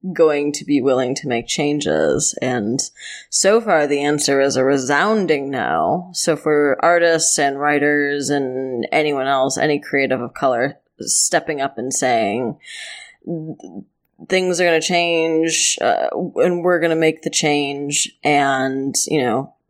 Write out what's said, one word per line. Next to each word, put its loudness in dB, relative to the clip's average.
going 2
to -8
be 2
willing 2
to -8
make -2
changes? 0
And -2
so 2
far, 2
the 0
answer 2
is 2
a 2
resounding 2
no. -2
So 0
for 2
artists 4
and 0
writers 0
and -2
anyone 0
else, 0
any 0
creative -2
of -10
color, 0
stepping -2
up -6
and -6
saying, 0
"Things 0
are 4
gonna 4
change, 0
uh, 0
and 2
we're 2
gonna 2
make 2
the -4
change, -2
and, 0
you 0
know -2